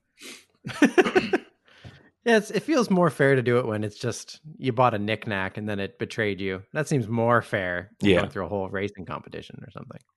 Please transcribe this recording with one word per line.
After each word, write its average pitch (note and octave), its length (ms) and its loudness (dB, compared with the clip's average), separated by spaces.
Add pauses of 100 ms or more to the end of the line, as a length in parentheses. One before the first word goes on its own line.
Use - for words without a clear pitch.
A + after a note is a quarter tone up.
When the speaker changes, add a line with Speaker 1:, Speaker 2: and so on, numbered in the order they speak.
(640)
Speaker 1:
<laughs> - 800 2 (840)
Yeah, A3+ 100 6
it's, G#3 120 -2
it G3 140 -4
feels C4+ 260 2
more F3 180 6
fair C#3 280 4
to B2 60 2
do A#2+ 180 4
it B2 80 -2
when G#2+ 160 -2
it's G#2+ 120 -6
just - 440 -8 (180)
you C3 140 -2
bought A#2+ 220 4
a G2+ 40 -2
knickknack G#2 600 -4
and G#2+ 100 -6
then G2+ 100 -4
it G2 180 -6
betrayed G2+ 440 -4
you. F#2+ 200 -4 (120)
That D3+ 160 -4
seems B2+ 180 0
more A#2 340 2
fair F#2 600 -4
than G2+ 100 4
Speaker 2:
Yeah. G#2 80 6
Speaker 1:
going G2 120 0
through F#2+ 160 -6
a - 20 -12
whole G2 200 -4
racing F#2+ 360 -8
competition - 580 -12
or - 80 -20
something. - 300 -18 (160)